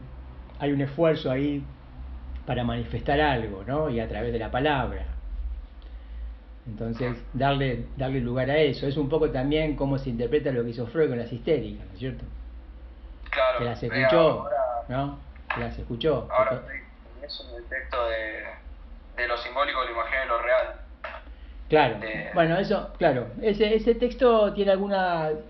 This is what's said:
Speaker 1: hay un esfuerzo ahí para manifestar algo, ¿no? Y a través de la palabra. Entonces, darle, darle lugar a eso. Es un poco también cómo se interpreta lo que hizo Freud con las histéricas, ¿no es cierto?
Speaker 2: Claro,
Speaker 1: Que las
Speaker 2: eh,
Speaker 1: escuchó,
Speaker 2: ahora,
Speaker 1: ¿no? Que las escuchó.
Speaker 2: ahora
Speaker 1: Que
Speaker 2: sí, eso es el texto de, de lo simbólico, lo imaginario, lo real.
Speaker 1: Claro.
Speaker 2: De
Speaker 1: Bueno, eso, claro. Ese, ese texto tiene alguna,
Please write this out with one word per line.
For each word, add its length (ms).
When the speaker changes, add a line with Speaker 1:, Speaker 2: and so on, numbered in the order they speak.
Speaker 1:
hay 120
un 80
esfuerzo 500
ahí 320
para 180
manifestar 560
algo, 460
¿no? 240
Y 100
a 80
través 240
de 60
la 120
palabra. 540
Entonces, 500
darle, 540
darle 240
lugar 300
a 80
eso. 280
Es 100
un 120
poco 220
también 440
cómo 240
se 120
interpreta 420
lo 120
que 60
hizo 160
Freud 220
con 100
las 140
histéricas, 540
¿no 80
es 40
cierto? 260
Speaker 2:
Claro, 280
Speaker 1:
Que 60
las 180
Speaker 2:
eh, 40
Speaker 1:
escuchó, 320
Speaker 2:
ahora, 140
Speaker 1:
¿no? 300
Que 60
las 180
escuchó. 520
Speaker 2:
ahora 360
Speaker 1:
Que 60
Speaker 2:
sí, 520
eso 240
es 140
el 80
texto 260
de, 1120
de 60
lo 100
simbólico, 460
lo 80
imaginario, 360
lo 140
real. 240
Speaker 1:
Claro. 300
Speaker 2:
De 340
Speaker 1:
Bueno, 240
eso, 400
claro. 300
Ese, 320
ese 200
texto 580
tiene 200
alguna, 580